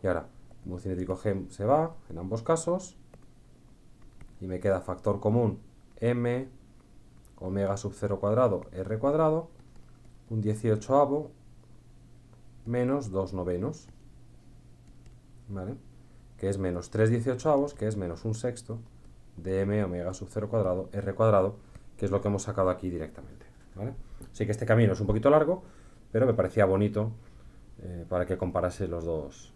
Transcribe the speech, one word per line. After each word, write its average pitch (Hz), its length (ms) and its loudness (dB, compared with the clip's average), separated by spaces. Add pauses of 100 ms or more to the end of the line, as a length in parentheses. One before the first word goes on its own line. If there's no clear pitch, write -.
Y 101 40 0
ahora, 85 220 0 (360)
mu 90 140 -8
cinético 92 380 -4
G 98 320 -2
se - 160 -8
va 156 320 2 (140)
en 80 80 -10
ambos 104 240 -4
casos, 170 540 -2 (1400)
y 95 60 -10
me 92 140 -6
queda 95 200 2
factor 101 400 -2
común 110 400 4 (360)
M, 120 520 0 (880)
omega 98 400 0
sub 98 180 -6
cero 101 260 -2
cuadrado, 107 420 2 (100)
R 98 260 -4
cuadrado, 156 520 2 (800)
un 110 100 -2
dieciochoavo 120 920 2 (1300)
menos 123 440 0
dos 95 220 -2
novenos, 92 560 -4 (1600)
¿vale? 101 260 -8 (600)
Que 95 120 -2
es 95 100 0
menos 87 320 -4
tres 110 200 4
dieciochoavos, 135 640 2
que 110 140 -2
es 107 80 -2
menos 87 280 -6
un 113 100 0
sexto 117 440 -6 (580)
de 95 260 0
M 101 220 2
omega 90 300 -4
sub 95 160 -10
cero 107 180 -4
cuadrado, 92 440 0
R 101 220 -4
cuadrado, 104 420 6 (400)
que - 80 -4
es 95 80 0
lo 98 80 4
que 104 80 0
hemos 101 140 0
sacado 95 280 2
aquí 90 200 -2
directamente, - 560 -10 (280)
¿vale? 110 200 -8 (360)
Así - 140 -4
que 107 80 -2
este 113 140 -4
camino 110 260 6
es 95 80 -2
un 95 80 0
poquito 110 220 4
largo, 156 340 4 (480)
pero 117 140 4
me 117 80 4
parecía 101 300 4
bonito, 104 480 2 (680)
eh, 90 260 -10
para 90 160 2
que 90 140 -2
comparase 90 480 0
los 85 180 -4
dos 78 520 -6